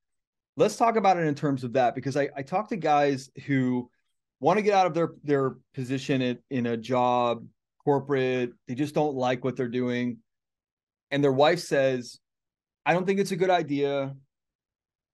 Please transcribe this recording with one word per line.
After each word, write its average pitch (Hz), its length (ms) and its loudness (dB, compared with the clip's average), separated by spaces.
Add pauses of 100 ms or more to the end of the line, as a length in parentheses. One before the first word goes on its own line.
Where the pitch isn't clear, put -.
(560)
Let's 175 200 2
talk 226 200 2
about 190 200 4
it 170 100 0
in 147 80 0
terms 139 300 -2
of 117 80 -6
that, 123 240 2
because 135 200 -4
I, 139 200 0
I 139 60 -8
talk 190 260 -4
to 233 80 -6
guys 147 520 0 (180)
who 127 440 0 (480)
wanna 175 240 2
get 202 120 2
out 190 120 6
of 160 80 -2
their, 165 200 -2 (100)
their 139 320 0 (160)
position 135 500 -2
in, 123 160 -2 (120)
in 123 160 -2
a 117 100 -2
job, 120 680 0 (400)
corporate. 131 680 0 (160)
They 127 80 -6
just 147 180 -4
don't 151 220 0
like 131 260 -2
what 127 140 -4
they're 127 120 -4
doing. 123 500 -4 (920)
And 139 120 0
their 139 100 4
wife 151 280 4
says, 135 580 0 (680)
"I 151 60 2
don't 180 140 2
think 196 140 0
it's 190 120 -2
a 185 40 -4
good 185 140 2
idea. 139 680 0 (960)